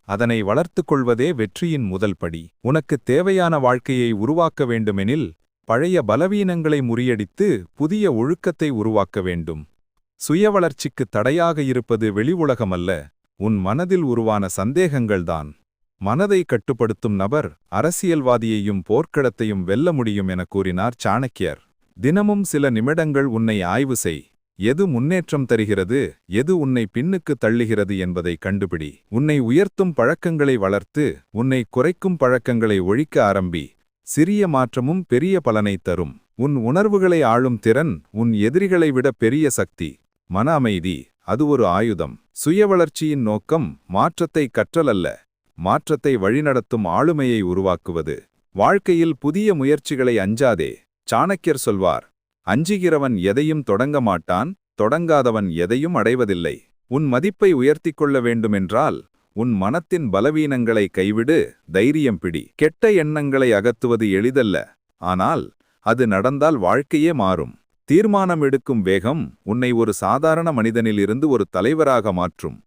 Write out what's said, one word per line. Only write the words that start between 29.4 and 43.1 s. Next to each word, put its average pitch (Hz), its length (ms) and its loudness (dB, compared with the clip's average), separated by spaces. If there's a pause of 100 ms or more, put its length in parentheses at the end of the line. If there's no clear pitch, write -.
பழக்கங்களை 143 640 0
வளர்த்து, 98 640 -2 (120)
உன்னை 127 400 -2
குறைக்கும் 175 460 -2
பழக்கங்களை 120 600 2
ஒழிக்க 117 460 2
ஆரம்பி. 92 440 0 (340)
சிறிய 196 460 0
மாற்றமும் 135 600 -2
பெரிய 175 320 2
பலனை 107 420 0
தரும். 85 380 -4 (140)
உன் 139 220 -2
உணர்வுகளை 180 640 2
ஆளும் 120 360 2
திறன், 113 520 0
உன் 117 220 0
எதிரிகளை 160 580 2
விட 127 280 2
பெரிய 135 320 2
சக்தி. 85 480 -6 (280)
மன 107 260 0
அமைதி, 92 540 -2 (120)
அது 120 280 -2
ஒரு 131 200 2
ஆயுதம். 87 540 -2 (100)
சுய 196 360 0
வளர்ச்சியின் 156 560 0